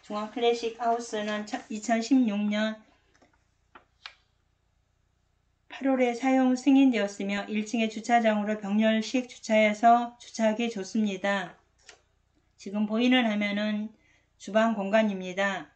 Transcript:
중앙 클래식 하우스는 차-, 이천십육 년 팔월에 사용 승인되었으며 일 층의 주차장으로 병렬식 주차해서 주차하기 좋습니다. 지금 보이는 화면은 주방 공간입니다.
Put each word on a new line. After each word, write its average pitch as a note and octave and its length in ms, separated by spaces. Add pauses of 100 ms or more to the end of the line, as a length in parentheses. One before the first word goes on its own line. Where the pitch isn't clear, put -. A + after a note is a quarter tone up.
중앙 G#3+ 300
클래식 A#3 480
하우스는 G#3+ 640
차-, - 220
이천십육 A3+ 800
년 G#3+ 280 (3000)
팔월에 B3+ 460
사용 B3+ 420
승인되었으며 G#3 880
일 G#3+ 200
층의 A3+ 260
주차장으로 G#3+ 680
병렬식 A3 720
주차해서 A#3 880
주차하기 A3+ 520
좋습니다. G3 840 (1000)
지금 G#3 300
보이는 B3 380
화면은 G#3 720 (420)
주방 A3 380
공간입니다. G3 1000